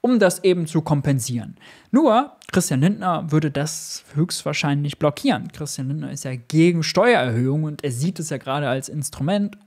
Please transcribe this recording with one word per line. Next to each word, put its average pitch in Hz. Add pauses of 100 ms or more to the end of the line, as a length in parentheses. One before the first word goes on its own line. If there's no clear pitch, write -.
um 240
das 180
eben 180
zu 156
kompensieren. 135 (360)
Nur 262 (180)
Christian 151
Lindner 180
würde 156
das - (120)
höchstwahrscheinlich 147
blockieren. 156
Christian 139
Lindner 139
ist 139
ja 131
gegen 160
Steuererhöhungen 151
und 151
er 139
sieht 156
es 156
ja 143
gerade 139
als 135
Instrument, 180